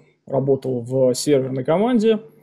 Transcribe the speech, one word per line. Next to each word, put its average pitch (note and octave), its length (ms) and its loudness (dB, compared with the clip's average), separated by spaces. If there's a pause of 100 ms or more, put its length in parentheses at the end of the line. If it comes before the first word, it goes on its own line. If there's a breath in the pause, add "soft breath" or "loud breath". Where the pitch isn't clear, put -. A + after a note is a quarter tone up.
(260 soft breath)
работал C3 540 -2
в B2+ 340 0
серверной C3 500 0
команде G#3+ 560 2 (220 soft breath)